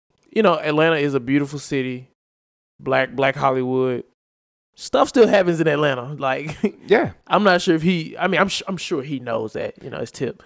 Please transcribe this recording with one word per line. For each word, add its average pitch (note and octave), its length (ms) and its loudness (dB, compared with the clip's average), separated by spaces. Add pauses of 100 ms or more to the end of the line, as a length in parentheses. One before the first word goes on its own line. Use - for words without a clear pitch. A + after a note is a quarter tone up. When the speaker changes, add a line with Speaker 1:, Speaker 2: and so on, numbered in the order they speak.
(340)
Speaker 1:
you A3 80 2
know, E3+ 160 4
Atlanta D#3 380 2
is C#3+ 180 0
a C3+ 60 2
beautiful C#3 380 0
city, B2+ 500 -6 (720)
black, C3 340 -2
black C3+ 220 0
Hollywood. C3 680 -2 (720)
Stuff - 340 2
still A3+ 160 6
happens F3 340 2
in D#3+ 80 2
Atlanta. C#3+ 460 -2
Like, C#3 420 -6 (260)
<laughs> - 40 -20
Speaker 2:
Yeah. G3 260 2 (140)
Speaker 1:
I'm F3+ 180 2
not F3+ 180 4
sure E3+ 120 2
if D#3+ 80 0
he, E3+ 360 0
I F3 80 -2
mean, F3+ 140 2
I'm, G3 80 2
sh-, - 200 -6
I'm G3 100 -6
sure D3 240 -6
he C#3 180 -8
knows A2+ 340 -6
that, - 280 -8
you C3+ 80 -12
know, - 80 -10
it's A#2 120 -8
Tip. A#2+ 360 -8